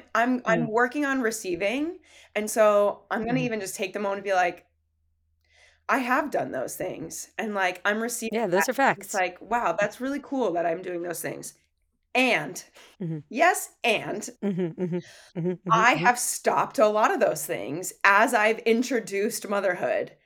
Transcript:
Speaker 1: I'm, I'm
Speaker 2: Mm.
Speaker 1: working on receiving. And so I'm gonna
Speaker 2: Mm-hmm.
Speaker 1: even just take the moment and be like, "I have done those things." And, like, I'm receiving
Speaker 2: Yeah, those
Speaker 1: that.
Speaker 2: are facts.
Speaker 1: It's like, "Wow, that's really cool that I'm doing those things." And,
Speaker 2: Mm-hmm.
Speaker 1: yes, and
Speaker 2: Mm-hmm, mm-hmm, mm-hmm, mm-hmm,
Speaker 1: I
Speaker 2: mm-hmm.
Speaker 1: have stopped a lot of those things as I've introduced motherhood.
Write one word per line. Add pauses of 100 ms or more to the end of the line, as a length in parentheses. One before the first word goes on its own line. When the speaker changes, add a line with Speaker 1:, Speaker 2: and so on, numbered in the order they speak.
(140)
Speaker 1:
I'm,
I'm
Speaker 2:
Mm.
Speaker 1:
working
on
receiving. (360)
And
so
I'm
gonna
Speaker 2:
Mm-hmm.
Speaker 1:
even
just
take
the
moment
and
be
like, (1200)
"I
have
done
those
things."
And,
like,
I'm
receiving
Speaker 2:
Yeah,
those
Speaker 1:
that.
Speaker 2:
are
facts.
Speaker 1:
It's
like,
"Wow,
that's
really
cool
that
I'm
doing
those
things." (600)
And, (380)
Speaker 2:
Mm-hmm. (120)
Speaker 1:
yes, (140)
and (160)
Speaker 2:
Mm-hmm,
mm-hmm,
mm-hmm,
mm-hmm,
Speaker 1:
I
Speaker 2:
mm-hmm.
Speaker 1:
have
stopped
a
lot
of
those
things (120)
as
I've
introduced
motherhood. (140)